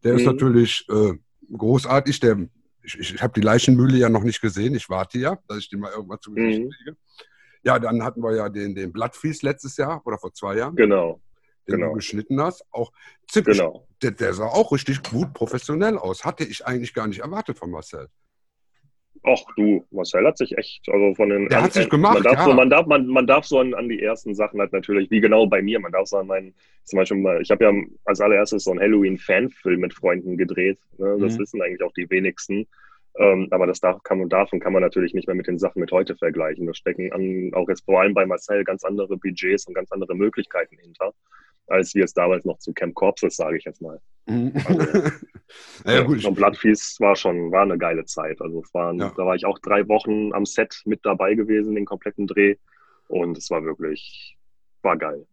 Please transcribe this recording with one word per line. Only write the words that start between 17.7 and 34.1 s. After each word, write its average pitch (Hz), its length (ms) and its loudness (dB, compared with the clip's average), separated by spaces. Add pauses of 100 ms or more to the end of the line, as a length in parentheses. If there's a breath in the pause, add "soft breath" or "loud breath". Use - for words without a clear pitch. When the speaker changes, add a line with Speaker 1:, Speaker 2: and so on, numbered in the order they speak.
Speaker 1:
Marcel. 78 360 -14 (1160)
Speaker 2:
Ach 127 180 2 (160)
du, 104 340 2
Marcel 92 360 0
hat 160 100 2
sich - 200 -4
echt, - 320 -10
also 101 260 2
von 101 140 2
den 101 200 0
Speaker 1:
Der 113 80 4
hat 113 80 4
Speaker 2:
an-, 185 60 2
Speaker 1:
sich 190 140 2
Speaker 2:
an-, - 40 -8
Speaker 1:
gemacht, 175 240 6
Speaker 2:
man 101 100 4
darf 131 140 6
Speaker 1:
ja. 139 80 4
Speaker 2:
so, 139 80 8
man 127 160 8
darf, 156 160 6
man, 143 220 4
man 127 200 2
darf 143 180 4
so 135 140 2
an, 127 140 2
an 120 160 -6
die 107 120 -4
ersten 107 340 -4
Sachen 104 240 -2
halt 101 120 0
natürlich, 98 380 0
wie 110 100 4
genau 110 280 8
bei 98 140 2
mir, 107 180 -2
man 87 120 -8
darf 95 160 -2
so 101 100 -4
an 95 100 -4
meinen, 95 260 -6 (300)
zum - 140 -4
Beispiel 95 200 0
mal, 92 240 0
ich - 100 -8
hab 101 80 4
ja 104 140 8 (320)
als 101 160 0
allererstes 104 420 2
so 92 80 0
einen 90 80 -2
Halloween-Fanfilm 98 1000 2
mit 87 120 -6
Freunden 90 440 -2
gedreht, 92 400 0 (220)
ne? 101 200 0
Das 101 140 0
Speaker 1:
Mhm. 113 60 -6
Speaker 2:
wissen 101 220 -6
eigentlich 90 220 -4
auch 87 100 -4
die 87 160 -8
wenigsten. 95 580 -2 (520 soft breath)
Ähm, 95 300 4
aber 92 160 2
das 90 140 -2
darf, 92 240 0
kann 95 160 -2